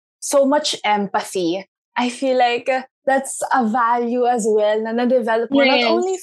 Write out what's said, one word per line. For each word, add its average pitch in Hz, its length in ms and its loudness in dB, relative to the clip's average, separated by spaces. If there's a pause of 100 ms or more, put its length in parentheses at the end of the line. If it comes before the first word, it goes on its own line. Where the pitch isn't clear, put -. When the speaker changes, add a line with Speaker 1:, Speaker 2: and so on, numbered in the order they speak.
(200)
Speaker 1:
so 277 260 2
much 302 280 0 (100)
empathy. 190 800 -2 (300)
I 247 120 0
feel 254 300 -2
like, 240 300 0
uh, 262 140 0 (220)
that's 269 340 -2 (160)
a 269 140 2
value 240 580 0
as 240 220 0
well 214 340 2
na 226 100 -6
na-develop 233 600 0
mo, 277 100 4
not 262 160 4
Speaker 2:
Yes. 240 100 2
Speaker 1:
only 359 340 0